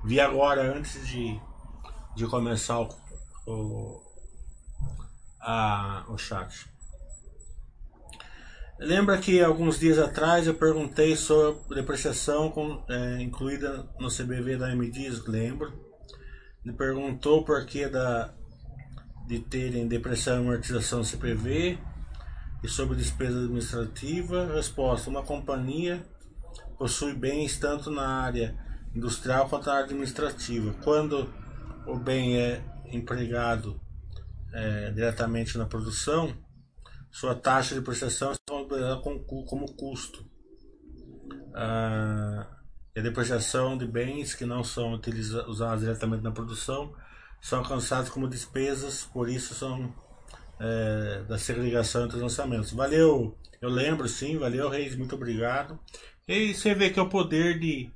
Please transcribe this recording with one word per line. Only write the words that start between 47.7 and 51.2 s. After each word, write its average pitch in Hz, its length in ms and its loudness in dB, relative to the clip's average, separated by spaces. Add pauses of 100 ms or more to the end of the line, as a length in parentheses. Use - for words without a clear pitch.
como 135 180 -2
despesas, 135 760 -2
por 120 260 -2
isso 123 240 -4
são, 127 400 -4 (680)
é, 110 680 0